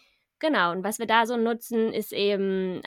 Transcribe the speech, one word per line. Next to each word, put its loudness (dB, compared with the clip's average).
Genau, 2
und -4
was -4
wir -6
da 6
so -2
nutzen, 0
ist -4
eben 0